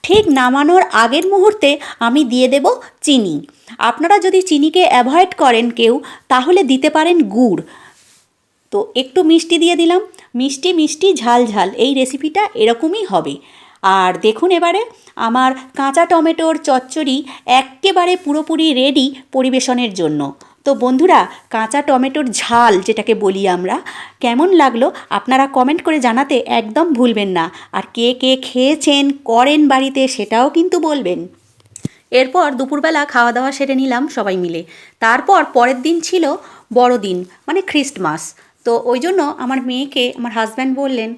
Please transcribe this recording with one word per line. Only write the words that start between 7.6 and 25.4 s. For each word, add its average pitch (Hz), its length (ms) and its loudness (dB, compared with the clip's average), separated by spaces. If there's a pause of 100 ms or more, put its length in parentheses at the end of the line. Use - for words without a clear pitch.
তো 202 240 -2
একটু 262 280 0
মিষ্টি 330 340 2
দিয়ে 339 180 2
দিলাম, 339 260 2 (340)
মিষ্টি 277 380 -2
মিষ্টি 339 400 0
ঝাল 240 340 2
ঝাল, 202 220 0
এই 269 240 -2
রেসিপিটা 294 600 -2
এরকমই 320 520 -2
হবে। 160 320 -4 (440)
আর 190 400 2
দেখুন, 220 300 0
এবারে 349 340 0 (300)
আমার 254 380 0 (220)
কাঁচা 277 300 0
টমেটোর 320 520 0
চচ্চড়ি 277 680 -2 (220)
এক্কেবারে 349 720 0
পুরোপুরি 311 580 -2
রেডি 269 420 0 (160)
পরিবেশনের 254 600 -2
জন্য। 151 400 -4 (320)
তো 277 80 2
বন্ধুরা, 254 540 2 (220)
কাঁচা 226 320 -4
টমেটোর 269 440 -2
ঝাল 233 560 2
যেটাকে 220 340 -2
বলি 196 320 -2
আমরা, 185 340 -2 (380)
কেমন 269 340 0
লাগলো 269 380 4 (180)
আপনারা 262 380 0